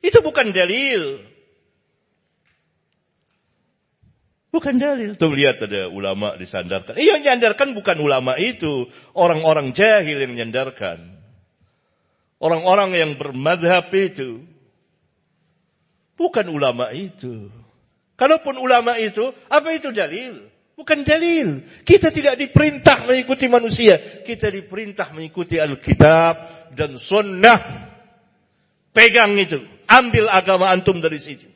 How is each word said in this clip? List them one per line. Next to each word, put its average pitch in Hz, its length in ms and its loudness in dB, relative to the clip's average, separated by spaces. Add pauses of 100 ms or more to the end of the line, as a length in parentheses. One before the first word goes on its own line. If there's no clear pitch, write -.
Itu 415 240 4
bukan 294 240 -2
dalil. 185 800 -4 (3250)
Bukan 277 320 -2
dalil. 254 400 -4
Tuh 160 160 2
lihat 139 240 2
ada 98 320 -6
ulama 98 480 -6
disandarkan. 92 560 -8
Iya, 302 240 2
yang 269 160 2
nyandarkan 233 400 -2
bukan 175 240 -2
ulama 131 400 -2
itu. 151 480 -6 (240)
Orang-orang 156 640 0
jahil 180 480 2
yang 120 160 -10
nyandarkan. 107 800 -8 (1200)
Orang-orang 185 560 0
yang 156 240 0
bermadhab 170 720 -2
itu. 143 480 -4 (1800)
Bukan 226 320 -2
ulama 127 480 -2
itu. 120 560 -14 (640)
Kalaupun 285 400 0
ulama 240 400 2
itu, 220 400 -4 (160)
apa 294 240 2
itu 285 160 -8
dalil? 180 560 -8 (320)
Bukan 294 240 -4
dalil. 302 560 0 (240)
Kita 339 240 4
tidak 269 320 -2
diperintah 285 640 2
mengikuti 254 480 0
manusia. 226 720 2
Kita 220 240 -6
diperintah 196 640 -10
mengikuti 160 480 -6
Alkitab 160 760 4 (380)
dan 139 240 -8
Sunnah. 202 640 4 (1400)
Pegang 220 400 6
itu. 165 240 -2 (300)
Ambil 226 400 4
agama 190 400 2
antum 185 320 0
dari 156 160 -2
situ. 143 380 -18